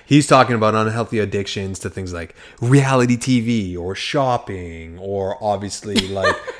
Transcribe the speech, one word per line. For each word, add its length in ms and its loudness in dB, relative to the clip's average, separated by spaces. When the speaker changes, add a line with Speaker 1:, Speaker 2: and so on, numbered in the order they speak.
Speaker 1:
He's 220 4
talking 280 6
about 200 2
unhealthy 440 -2
addictions 600 -4
to 100 -8
things 240 -8
like 220 -10
reality 560 4
T 240 2
V 340 -2
or 200 -6
shopping 1040 -4
or 440 -4
obviously, 520 -4
Speaker 2:
<laughs> 140 0
Speaker 1:
like, 260 0